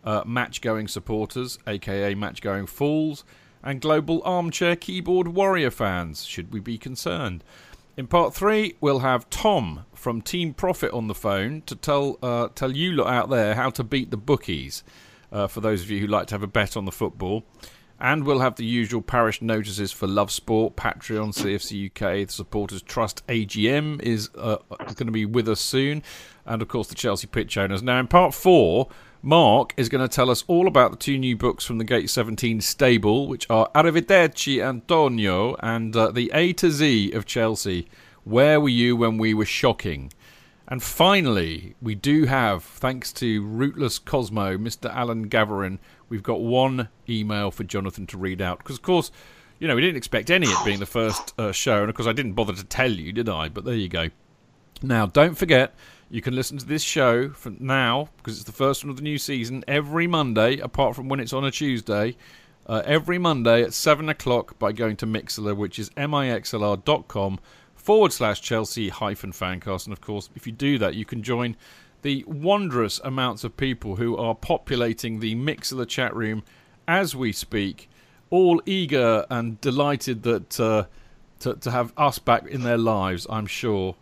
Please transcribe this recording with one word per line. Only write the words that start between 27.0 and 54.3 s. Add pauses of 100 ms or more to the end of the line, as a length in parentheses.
Pitch
Owners.
Now
in
part
four, (340)
Mark
is
gonna
tell
us
all
about
the
two
new
books
from
the
Gate
seventeen
stable,
which
are
Arrivederci
Antonio
and,
uh,
The
A
to
Z
of
Chelsea. (380)
Where
were
you
when
we
were
shocking? (560)
And
finally,
we
do
have,
thanks
to
Rootless
Cosmo,
Mister
Alan
Gavarin, (280)
we've
got
one (200)
email
for
Jonathan
to
read
out.
'Cause,
of
course, (480)
you
know,
we
didn't
expect
any,
it
being
the
first,
uh,
show.
And,
of
course,
I
didn't
bother
to
tell
you,
did
I?
But
there
you
go. (720)